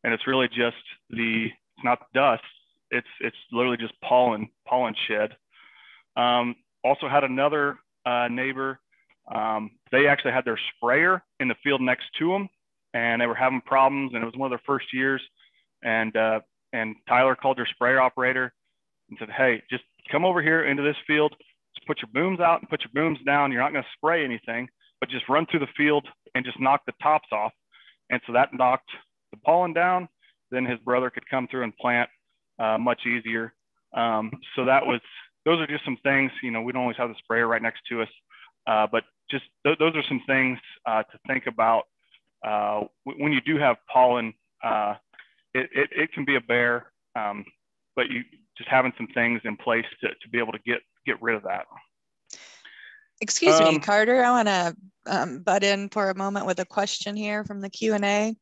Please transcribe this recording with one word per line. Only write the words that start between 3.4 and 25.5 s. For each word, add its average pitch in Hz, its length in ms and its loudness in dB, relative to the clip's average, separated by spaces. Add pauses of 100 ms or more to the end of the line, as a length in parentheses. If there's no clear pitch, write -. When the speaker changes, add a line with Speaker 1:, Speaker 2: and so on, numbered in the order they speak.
Speaker 1:
literally 120 260 0
just 113 240 -10
pollen, 120 480 2 (180)
pollen 123 280 -2 (120)
shed. 107 280 -2 (800)
Um, 120 400 0 (280)
also 135 260 0
had 139 140 4
another, 143 540 0 (280)
uh, 120 260 0
neighbor. 131 480 -6 (540)
Um, 110 380 -4 (200)
they 135 160 6
actually 139 240 2
had 127 140 0
their 113 140 -2 (160)
sprayer 165 460 2 (200)
in 131 80 0
the 113 120 -2
field 139 200 0
next 127 240 -2 (140)
to 165 140 0
'em, 196 140 -4 (460)
and 117 280 0
they 120 60 2
were 117 80 -2
having 131 240 0
problems, 135 540 2
and 113 100 -4
it - 20 -4
was 113 120 -12
one 135 100 -4
of 127 40 -4
their 120 140 -8
first 139 280 -4
years. 131 280 -2 (600)
And, 113 320 -2
uh, 110 240 2 (320)
and 110 240 -6 (140)
Tyler 127 260 4
called 135 220 -2
their 120 80 -4
sprayer 123 340 0
operator 127 540 0 (560)
and 107 100 -18
said, 110 100 -10
"Hey, 117 400 2
just 123 140 -6 (260)
come 165 140 0
over 180 180 2
here 160 220 2
into 139 200 0
this 143 120 0 (100)
field, 151 300 2 (400)
just - 100 -20
put - 160 -6
your 113 120 -12
booms 170 260 0
out 170 220 2
and - 80 -18
put 151 120 -4
your 120 120 -12
booms 151 320 0
down. 143 260 2
You're 123 100 0
not 143 120 0
gonna 139 120 -4 (120)
spray 165 260 0
anything, 120 460 -6 (300)
but 123 100 -6
just 127 200 -8
run 151 160 2
through 165 140 -2